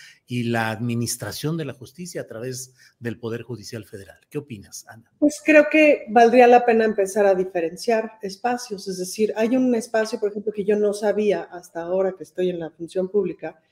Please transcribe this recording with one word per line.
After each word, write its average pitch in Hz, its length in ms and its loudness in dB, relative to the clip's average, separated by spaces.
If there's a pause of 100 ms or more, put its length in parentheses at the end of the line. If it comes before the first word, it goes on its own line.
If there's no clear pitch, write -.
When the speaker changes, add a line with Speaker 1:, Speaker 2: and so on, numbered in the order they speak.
(260)
Speaker 1:
y 123 180 -4
la 117 260 -2
Administración 117 880 -6
de 156 80 -6
la 123 80 -10
Justicia 175 480 -14
a - 60 -16
través 123 460 -12 (240)
del 117 220 -8
Poder 117 220 -8
Judicial 107 420 -14
Federal. 98 360 -20 (100)
¿Qué - 80 -12
opinas, 107 500 -14
Ana? - 320 -20
Speaker 2:
Pues 294 240 0
creo 302 260 8
que 302 380 4
valdría 233 400 8
la 240 180 8
pena 226 200 4
empezar 202 400 0
a 196 100 4
diferenciar 185 880 -4
espacios. 202 640 -6
Es 185 100 -6
decir, 202 380 -2
hay 226 220 0
un 254 180 2
espacio, 220 420 -2
por 208 120 -2
ejemplo, 208 240 -8
que 202 100 -6
yo 208 140 0
no 208 160 0
sabía 202 480 0
hasta 175 400 -14
ahora 185 360 -2
que 156 60 -18
estoy 180 260 -4
en 170 100 -6
la 160 100 -8
función 185 400 -6
pública, 180 500 -4 (120)